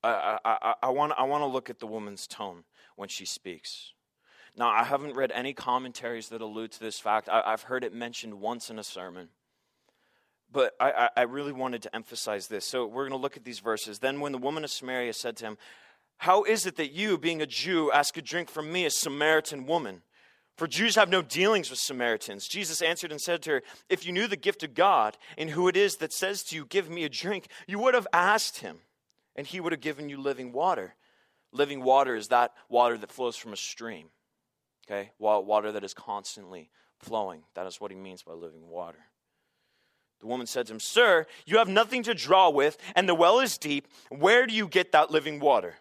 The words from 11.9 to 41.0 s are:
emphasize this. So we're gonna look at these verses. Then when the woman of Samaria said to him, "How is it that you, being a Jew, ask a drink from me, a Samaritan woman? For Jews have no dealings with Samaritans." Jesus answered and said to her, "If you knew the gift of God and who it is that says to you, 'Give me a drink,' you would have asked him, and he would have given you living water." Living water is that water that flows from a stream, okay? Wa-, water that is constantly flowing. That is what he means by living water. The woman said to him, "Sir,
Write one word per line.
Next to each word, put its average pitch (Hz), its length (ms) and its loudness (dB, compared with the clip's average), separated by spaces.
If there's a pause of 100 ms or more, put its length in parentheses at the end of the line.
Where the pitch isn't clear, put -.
emphasize 110 540 -8
this. 101 160 -6
So 127 200 -2
we're 127 240 -6
gonna 131 140 -6
look 139 140 -6
at 120 80 -20
these 117 160 -14
verses. 107 400 -4
Then 135 180 -2
when 143 140 -6
the 131 60 -6
woman 147 260 -4
of 139 60 -10
Samaria 127 420 -6
said 113 240 -8
to 117 100 -14
him, 107 120 -10 (600)
"How 185 240 4
is 208 240 2
it 180 80 -6
that 151 160 -4
you, 190 260 0
being 160 240 -4
a 151 60 0
Jew, 160 460 0
ask 147 240 4
a 160 60 -10
drink 165 280 -6
from 156 220 -8
me, 180 120 -2
a 147 60 2
Samaritan 151 720 0
woman? 131 380 -4 (540)
For 165 100 -4
Jews 196 300 0
have 202 120 6
no 185 140 2
dealings 175 480 0
with 127 80 -8
Samaritans." 117 680 -4
Jesus 165 340 -4
answered 165 300 -2
and 143 80 -10
said 170 220 -2
to 156 80 -6
her, 135 120 2 (260)
"If 180 160 -2
you 175 60 -6
knew 196 160 0
the 202 100 -4
gift 202 280 -4
of 135 100 -12
God 151 420 4 (220)
and 156 120 -6
who 175 180 2
it 175 80 2
is 202 220 2
that 156 140 -6
says 190 300 -4
to - 140 -10
you, 147 100 -10
'Give 175 240 -2
me 170 140 -6
a 147 40 -4
drink,' 180 380 -6 (220)
you 202 100 -4
would 254 160 4
have 208 180 2
asked 190 460 4
him, 95 220 -14 (560)
and 147 100 -10
he 185 140 -10
would 165 100 -4
have 156 100 -4
given 147 280 -8
you 139 120 -12
living 131 300 -4
water." 131 460 -2 (560)
Living 139 320 0
water 131 320 6
is 107 100 -6
that 120 280 4 (140)
water 120 300 4
that 104 140 -12
flows 123 240 -4
from 110 160 -14
a 101 40 -10
stream, 107 520 -12 (760)
okay? 101 360 -8
Wa-, 107 180 4
water 104 320 0
that 104 140 -8
is 92 100 -12
constantly 95 760 -12 (280)
flowing. 95 460 -6 (100)
That 92 140 -8
is - 120 -14
what 101 120 -12
he 95 40 -16
means 95 260 -16
by 82 100 -20
living 82 360 -18
water. 82 300 -12 (1200)
The 107 60 -18
woman 123 200 -6
said 123 200 -6
to 110 80 -14
him, 110 60 -12
"Sir, 202 460 6 (200)